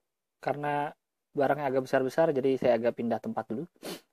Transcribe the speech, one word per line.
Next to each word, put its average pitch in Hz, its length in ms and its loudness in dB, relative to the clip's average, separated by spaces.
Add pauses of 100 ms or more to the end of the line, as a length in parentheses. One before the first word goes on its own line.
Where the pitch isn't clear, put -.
(420)
karena 147 500 -4 (400)
barangnya 139 400 0
agak 131 160 0
besar-besar, 139 480 2
jadi 131 240 2
saya 123 160 4
agak 117 240 0
pindah 117 220 -2
tempat 113 260 -6
dulu. 123 160 -6 (480)